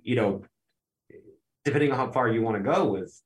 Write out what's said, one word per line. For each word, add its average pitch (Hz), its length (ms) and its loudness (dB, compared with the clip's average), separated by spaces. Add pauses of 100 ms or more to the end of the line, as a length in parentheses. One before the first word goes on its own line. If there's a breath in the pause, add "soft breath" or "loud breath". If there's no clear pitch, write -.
you 120 120 -2
know, 98 280 0 (1200)
depending 143 260 2
on 123 60 -2
how 123 140 -4
far 123 180 2
you 113 140 2
wanna 107 160 0
go 151 260 2
with 95 400 -4